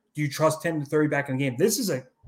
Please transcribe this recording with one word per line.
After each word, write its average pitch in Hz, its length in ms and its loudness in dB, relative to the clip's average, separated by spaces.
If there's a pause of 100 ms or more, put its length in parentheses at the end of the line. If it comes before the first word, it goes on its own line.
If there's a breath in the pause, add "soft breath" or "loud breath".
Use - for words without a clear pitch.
(160)
do 147 60 -4
you 147 80 -2
trust 156 340 0
him 165 160 -2
to 143 60 -4
throw 156 160 2
you 151 80 2
back 143 180 -2
in 131 100 -2
the 139 60 0
game?" 123 140 -2
This 220 200 2
is 226 120 -2
a, 131 160 -4 (220)